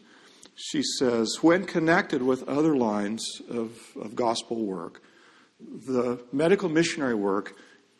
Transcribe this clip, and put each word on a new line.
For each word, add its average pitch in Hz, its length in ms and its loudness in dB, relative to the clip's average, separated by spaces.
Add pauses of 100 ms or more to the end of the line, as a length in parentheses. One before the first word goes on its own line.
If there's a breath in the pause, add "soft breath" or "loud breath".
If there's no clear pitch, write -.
(540 loud breath)
she - 280 -4 (160)
says, 117 440 2
"When 180 240 6
connected 165 560 0
with 127 260 0
other 147 280 2
lines 107 520 0 (220)
of, 117 260 -6 (240)
of 107 140 -12
gospel 117 500 -2
work, 92 380 -8 (580 soft breath)
the 123 600 -4 (100)
medical 175 360 2
missionary 156 460 0
work 98 420 -2 (440 loud breath)